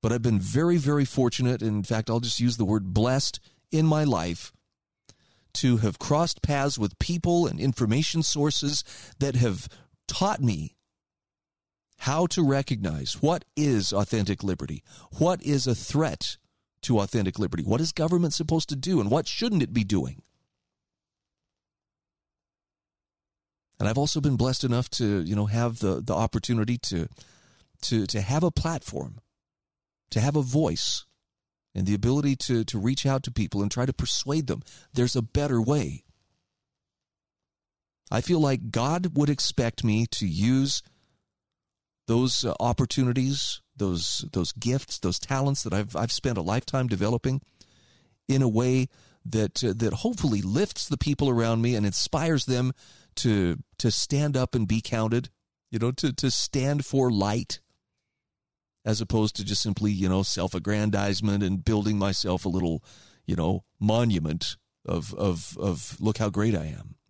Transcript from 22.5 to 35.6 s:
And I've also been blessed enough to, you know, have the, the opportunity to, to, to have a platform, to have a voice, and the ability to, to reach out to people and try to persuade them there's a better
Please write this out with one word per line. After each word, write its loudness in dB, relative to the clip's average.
And 2
I've 2
also 0
been 2
blessed 0
enough 0
to, 0
you -2
know, 0
have 0
the, 0
the -4
opportunity 0
to, -4
to, 0
to -2
have 0
a 2
platform, -4
to 0
have 2
a 4
voice, 0
and 0
the 2
ability 2
to, 0
to -6
reach 0
out 0
to -8
people -2
and 0
try -2
to -2
persuade -2
them -4
there's 2
a 0
better 0